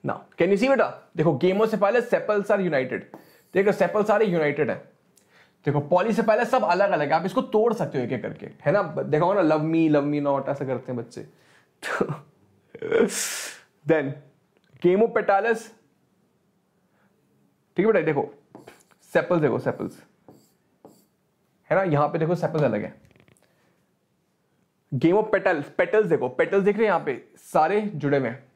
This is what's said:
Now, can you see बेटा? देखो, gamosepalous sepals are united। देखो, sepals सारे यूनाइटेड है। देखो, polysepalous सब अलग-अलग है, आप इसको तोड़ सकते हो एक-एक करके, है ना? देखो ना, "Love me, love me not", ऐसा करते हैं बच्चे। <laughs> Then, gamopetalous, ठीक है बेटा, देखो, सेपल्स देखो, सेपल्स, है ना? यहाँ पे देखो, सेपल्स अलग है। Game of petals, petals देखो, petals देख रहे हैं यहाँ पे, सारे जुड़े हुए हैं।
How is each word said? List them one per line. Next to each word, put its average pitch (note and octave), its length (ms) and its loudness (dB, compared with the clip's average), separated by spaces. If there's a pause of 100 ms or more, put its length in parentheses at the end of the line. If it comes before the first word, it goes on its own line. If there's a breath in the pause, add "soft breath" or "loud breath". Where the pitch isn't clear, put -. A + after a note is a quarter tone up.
Now, - 80 -4
can - 320 -2
you G3 100 2
see A#3 120 2
बेटा? A3+ 480 0
देखो, D#3 280 0
gamosepalous G#3+ 580 2
sepals G3+ 420 -2
are G3+ 160 0
united। C3 400 -2 (540 loud breath)
देखो, G3 160 2
sepals G#3 360 0
सारे G#3+ 200 2
यूनाइटेड D3+ 440 0
है। F2+ 60 -4 (880 soft breath)
देखो, D3 160 0
polysepalous G#3+ 640 2
सब A#3+ 200 0
अलग-अलग F3 440 2
है, D3+ 60 0
आप E3+ 120 0
इसको B3+ 160 -2
तोड़ A3 320 2
सकते C#3+ 240 -4
हो B2 60 -2
एक-एक A#2 180 -4
करके, G#2+ 240 -10
है - 260 -4
ना? G3+ 100 2
देखो D3+ 520 0
ना, G#3 60 2
"Love D#3 260 2
me, D#3+ 240 2
love D3 240 2
me C#3+ 120 -2
not", C#3 220 -2
ऐसा C#3 160 -4
करते B2+ 280 -6
हैं B2 40 -6
बच्चे। - 320 -12 (540 soft breath)
<laughs> - 1300 -4 (800 loud breath)
Then, D3 240 2 (760)
gamopetalous, G#3+ 720 2 (2250)
ठीक F#3 100 2
है - 0 -
बेटा, G#3+ 140 4
देखो, D3+ 340 -2 (760)
सेपल्स E3+ 280 2
देखो, A#2+ 180 0
सेपल्स, - 440 -6 (1700)
है D#3 60 2
ना? F#3+ 60 2
यहाँ D3 260 0
पे E3 100 -4
देखो, D#3+ 160 0
सेपल्स D#3 280 -4
अलग G#2+ 200 -2
है। - 260 -16 (1800)
Game D#3 200 2
of G#3 100 2
petals, F#3 400 0 (160)
petals G3+ 260 2
देखो, B2+ 340 -2
petals F#3+ 220 2
देख G3+ 140 2
रहे A3 100 0
हैं G3+ 60 2
यहाँ D#3+ 120 0
पे, C#3 200 -6 (120)
सारे E3 440 0
जुड़े D3 380 -2
हुए B2+ 100 -2
हैं। A#2+ 160 -12 (120)